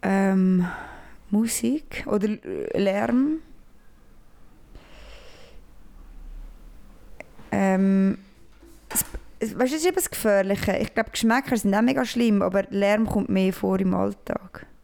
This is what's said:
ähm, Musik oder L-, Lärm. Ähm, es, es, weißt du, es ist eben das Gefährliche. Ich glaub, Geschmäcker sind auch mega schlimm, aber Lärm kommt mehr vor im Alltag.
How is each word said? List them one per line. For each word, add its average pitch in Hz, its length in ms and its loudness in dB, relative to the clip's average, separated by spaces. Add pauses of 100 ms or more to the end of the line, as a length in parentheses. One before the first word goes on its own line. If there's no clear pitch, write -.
ähm, 190 640 4 (640)
Musik 226 760 -2
oder 208 200 0
L-, 92 480 -6
Lärm. 240 640 0 (4000)
Ähm, 190 680 4 (720)
es, - 160 -4 (340)
es, 220 180 -6
weißt 254 140 2
du, 294 60 -4
es 302 40 -4
ist 330 60 4
eben 359 80 2
das 359 140 -2
Gefährliche. 196 680 2
Ich - 160 -4
glaub, - 180 -2
Geschmäcker 233 460 2
sind 202 160 2
auch 208 80 4
mega 254 240 2
schlimm, 226 360 2
aber 185 280 2
Lärm 208 380 2
kommt 202 220 -2
mehr 190 240 2
vor 190 260 0
im 185 140 2
Alltag. - 720 -4 (180)